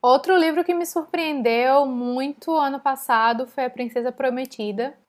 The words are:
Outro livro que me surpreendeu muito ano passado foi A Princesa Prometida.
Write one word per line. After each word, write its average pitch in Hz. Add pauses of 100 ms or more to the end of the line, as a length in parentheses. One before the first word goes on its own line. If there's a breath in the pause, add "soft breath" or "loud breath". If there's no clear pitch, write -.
Outro 277
livro 330
que 359
me 349
surpreendeu 277
muito 254
ano 285
passado 233
foi 254
A 254
Princesa 247
Prometida. 247 (140)